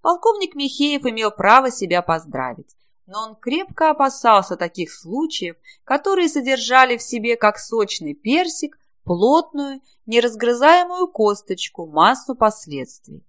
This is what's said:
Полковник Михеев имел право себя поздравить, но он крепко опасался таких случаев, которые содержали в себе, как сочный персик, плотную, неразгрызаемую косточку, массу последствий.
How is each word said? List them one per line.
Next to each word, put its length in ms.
Полковник 540
Михеев 500
имел 260
право 400
себя 300
поздравить, 760
но 160
он 120
крепко 560
опасался 680
таких 340
случаев, 640
которые 460
содержали 680
в 40
себе, 360
как 200
сочный 560
персик, 640
плотную, 800
неразгрызаемую 1000
косточку, 760
массу 500
последствий. 920